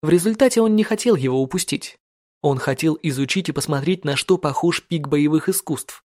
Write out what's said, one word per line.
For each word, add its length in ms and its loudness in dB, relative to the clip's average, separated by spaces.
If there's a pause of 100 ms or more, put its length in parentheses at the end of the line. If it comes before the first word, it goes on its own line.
В 80 -2
результате 520 4
он 140 4
не 80 4
хотел 320 2
его 260 0
упустить. 560 -4 (440)
Он 160 2
хотел 440 0
изучить 460 -2
и 60 -6
посмотреть, 500 -2
на 140 -2
что 200 2
похож 460 0
пик 240 -6
боевых 420 2
искусств. 600 -6